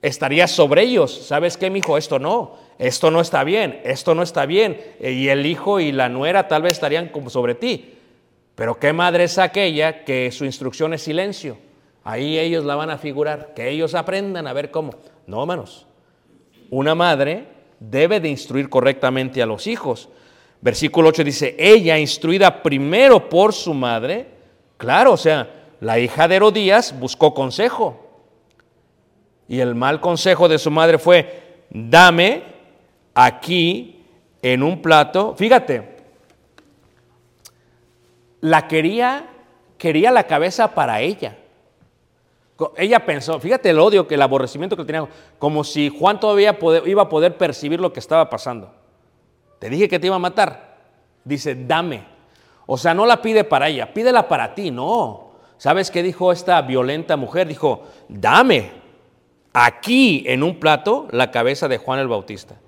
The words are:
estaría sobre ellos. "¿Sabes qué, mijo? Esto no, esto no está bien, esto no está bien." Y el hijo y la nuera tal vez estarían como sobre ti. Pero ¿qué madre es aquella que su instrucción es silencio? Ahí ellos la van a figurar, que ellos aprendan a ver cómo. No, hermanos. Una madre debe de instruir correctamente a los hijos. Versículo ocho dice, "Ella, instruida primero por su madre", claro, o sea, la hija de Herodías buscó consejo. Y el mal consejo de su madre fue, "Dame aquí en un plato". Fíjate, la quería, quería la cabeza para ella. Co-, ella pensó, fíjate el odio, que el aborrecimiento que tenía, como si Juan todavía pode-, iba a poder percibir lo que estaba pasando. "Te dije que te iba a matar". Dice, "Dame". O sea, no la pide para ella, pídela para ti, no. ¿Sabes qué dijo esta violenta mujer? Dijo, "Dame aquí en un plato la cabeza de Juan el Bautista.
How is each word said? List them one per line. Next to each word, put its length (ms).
estaría 440
sobre 360
ellos. 420
"¿Sabes 320
qué, 140
mijo? 260
Esto 220
no, 380
esto 320
no 120
está 220
bien, 400
esto 300
no 80
está 240
bien." 340
Y 300
el 180
hijo 320
y 120
la 180
nuera 380
tal 140
vez 120
estarían 360
como 220
sobre 240
ti. 400
Pero 240
¿qué 160
madre 300
es 160
aquella 640
que 280
su 140
instrucción 480
es 80
silencio? 560
Ahí 320
ellos 280
la 100
van 140
a 80
figurar, 560
que 160
ellos 260
aprendan 500
a 60
ver 200
cómo. 200
No, 140
hermanos. 480
Una 260
madre 520
debe 400
de 80
instruir 420
correctamente 720
a 40
los 220
hijos. 420
Versículo 480
ocho 160
dice, 340
"Ella, 400
instruida 640
primero 680
por 240
su 200
madre", 540
claro, 380
o 40
sea, 320
la 180
hija 300
de 80
Herodías 640
buscó 340
consejo. 680
Y 120
el 160
mal 240
consejo 480
de 100
su 140
madre 260
fue, 720
"Dame 720
aquí 920
en 220
un 180
plato". 540
Fíjate, 600
la 260
quería, 600
quería 340
la 140
cabeza 480
para 280
ella. 360
Co-, 220
ella 280
pensó, 340
fíjate 300
el 100
odio, 280
que 80
el 60
aborrecimiento 560
que 80
tenía, 220
como 240
si 260
Juan 300
todavía 400
pode-, 280
iba 160
a 60
poder 280
percibir 420
lo 120
que 80
estaba 300
pasando. 420
"Te 100
dije 200
que 100
te 80
iba 80
a 40
matar". 580
Dice, 320
"Dame". 480
O 120
sea, 160
no 120
la 160
pide 220
para 240
ella, 260
pídela 340
para 280
ti, 160
no. 600
¿Sabes 340
qué 120
dijo 280
esta 300
violenta 560
mujer? 300
Dijo, 360
"Dame 640
aquí 760
en 160
un 160
plato 520
la 200
cabeza 360
de 100
Juan 220
el 80
Bautista. 480